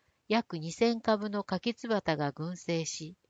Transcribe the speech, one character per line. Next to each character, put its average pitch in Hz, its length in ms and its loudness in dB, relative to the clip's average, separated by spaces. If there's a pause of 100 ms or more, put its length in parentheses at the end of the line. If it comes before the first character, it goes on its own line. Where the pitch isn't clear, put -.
(300)
約 214 280 0
二 160 140 -6
千 233 300 2
株 214 280 2
の 202 140 -2
柿 220 320 -2
つ 233 140 -10
ば 208 120 4
た 160 140 2
が 147 160 0
群 165 240 -6
生 165 300 -2
し、 160 320 -8 (120)